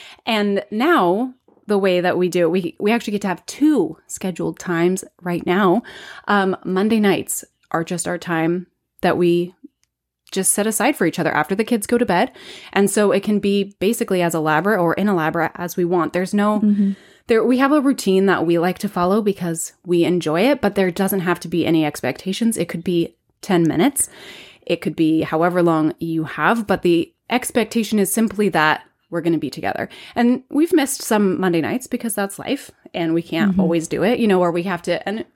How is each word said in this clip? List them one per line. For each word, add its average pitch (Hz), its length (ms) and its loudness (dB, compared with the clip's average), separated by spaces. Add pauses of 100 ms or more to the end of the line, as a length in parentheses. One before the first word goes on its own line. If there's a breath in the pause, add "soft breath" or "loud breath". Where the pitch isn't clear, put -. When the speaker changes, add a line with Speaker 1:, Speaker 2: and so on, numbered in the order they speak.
(240 loud breath)
Speaker 1:
And 208 460 0
now 240 640 2 (320)
the 208 120 0
way 185 220 2
that 175 160 0
we 180 140 2
do 175 160 2
it, 160 40 2
we, 175 300 -2
we 208 120 0
actually 226 200 -2
get 202 100 -4
to 202 60 -4
have 175 180 -6
two 269 600 0
scheduled 170 520 -6
times 180 460 0 (160)
right 175 240 -6
now. 190 380 2 (460 loud breath)
Um, 196 360 2
Monday 202 340 0
nights - 460 0 (280)
are 165 120 -2
just 170 240 -6
our 175 100 -4
time 170 500 -2 (340)
that 180 160 2
we 175 360 2 (800)
just 190 200 -2
set 208 140 0
aside 220 300 0
for 180 100 0
each 156 120 -2
other 160 140 0
after 151 240 0
the 220 80 0
kids 220 240 -2
go 240 100 2
to 240 80 2
bed. 196 240 2 (420 loud breath)
And 196 160 2
so 208 220 2
it 196 140 2
can 208 160 0
be 202 400 0
basically 202 420 0
as 170 120 0
elaborate 160 460 2
or 165 140 2
inelaborate 165 600 0
as 180 200 -8
we 180 80 0
want. 170 280 0
There's 185 220 -2
no, 208 260 2
Speaker 2:
Mm-hmm. 202 320 2 (340 loud breath)
Speaker 1:
there, 226 180 4
we 247 140 4
have 269 140 4
a 302 80 4
routine 196 460 2
that 175 200 2
we 170 120 2
like 180 200 0
to 202 100 -4
follow 185 340 0
because 175 500 -4 (120)
we 170 200 2
enjoy 165 380 0
it, 269 180 2
but 196 160 0
there 185 160 2
doesn't 196 280 -2
have 175 200 -2
to 170 80 -12
be 165 180 0
any 160 180 2
expectations. 190 720 -2
It 170 120 -2
could 170 160 -8
be 170 320 -2 (260)
ten 175 240 4
minutes. 160 420 0 (580 loud breath)
It 170 140 -2
could 160 140 -6
be 160 280 2
however 170 420 0
long 160 340 2
you 160 260 -4
have, 202 420 -2
but 185 160 -2
the 170 300 2 (160)
expectation 226 720 -2
is 196 140 0
simply 208 380 0
that 156 320 0 (280)
we're 170 120 -4
gonna 165 160 0
be 151 120 -4
together. - 380 -6 (260 loud breath)
And 240 340 2
we've 311 240 0
missed 285 300 0
some 208 380 0
Monday 175 200 0
nights 151 280 -4
because 240 260 -6
that's 202 240 -6
life - 320 -8 (240)
and 165 200 -2
we 170 80 0
can't 165 300 0
Speaker 2:
Mm-hmm. 185 80 2
Speaker 1:
always 165 280 0
do 143 160 -2
it, 233 160 2
you 233 80 2
know, 185 120 4
or 175 120 2
we 175 120 -2
have 180 180 -6
to, - 260 -4
and 220 160 -6 (120)